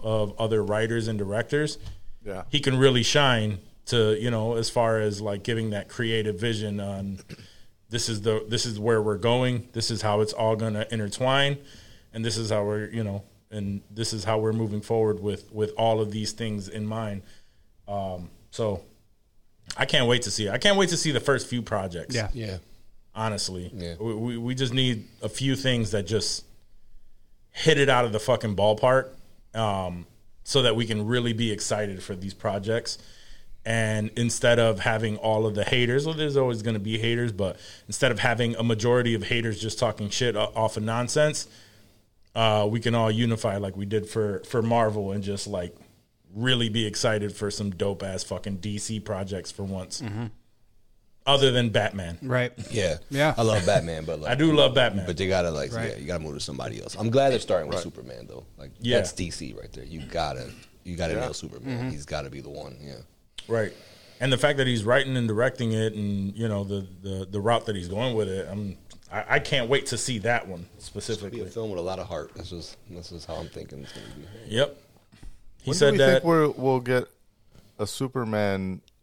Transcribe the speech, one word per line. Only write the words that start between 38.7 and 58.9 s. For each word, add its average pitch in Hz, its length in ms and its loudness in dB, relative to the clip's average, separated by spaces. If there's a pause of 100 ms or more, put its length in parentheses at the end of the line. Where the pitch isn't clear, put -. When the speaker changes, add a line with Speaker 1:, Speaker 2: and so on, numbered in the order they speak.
Speaker 1:
of 101 100 -2
haters 113 360 -2
just 110 180 -6
talking 107 320 0
shit 120 240 0
o-, 107 220 0
off 110 200 0
of 110 60 -2
nonsense, 123 640 0 (880)
uh, 107 340 4
we 113 120 0
can 117 140 2
all 113 160 4
unify 113 480 2
like 98 180 -4
we 98 80 -6
did 101 240 -2
for, 104 320 -2
for 120 220 -2
Marvel 110 500 2
and 104 100 -4
just, 101 240 -6
like, 92 300 -6 (580)
really 120 360 2
be 110 160 0
excited 104 500 0
for 104 140 -2
some 101 200 -4
dope-ass 95 540 -4
fucking 98 320 -6
D 104 220 -6
C 110 200 -6
projects 98 540 -6
for 101 120 -8
once. 95 360 -8
Speaker 3:
Mm-hmm. 113 240 -6 (1000)
Speaker 1:
Other 135 280 6
than 120 160 4
Batman. 98 520 -2
Speaker 3:
Right. 123 320 0 (200)
Speaker 4:
Yeah. 92 240 2 (140)
Speaker 3:
Yeah. 143 260 2
Speaker 4:
I 117 60 2
love 107 220 4
Batman, 82 420 2
but, 80 140 -2
like, 101 120 -2
Speaker 1:
I - 20 2
do 160 180 4
love 139 220 6
Batman. 101 320 4
Speaker 4:
but 87 100 -2
they 95 120 2
gotta, 90 240 4
like, 67 200 -4
Speaker 3:
Right. - 180 -4
Speaker 4:
yeah, 53 80 -8
you 69 80 -10
gotta 82 180 -4
move 73 100 -6
to 71 60 -8
somebody 62 420 -6
else. - 160 -12
I'm 110 120 0
glad 135 200 6
they're 120 80 4
starting 87 300 0
with 85 80 -2
Speaker 2:
Right. 85 80 -2
Speaker 4:
Superman, 62 420 -14
though. 58 180 -16 (140)
Like, 67 220 -16
Speaker 1:
Yeah. 120 160 2